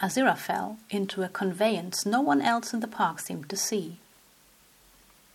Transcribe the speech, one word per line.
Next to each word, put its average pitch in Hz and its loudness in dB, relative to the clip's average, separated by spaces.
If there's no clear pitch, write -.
Aziraphale 196 0
into 196 -2
a 180 -2
conveyance 185 0
no 226 4
one 285 4
else 233 0
in 226 -2
the 220 -6
park 170 0
seemed 170 -8
to 190 -4
see. 165 -2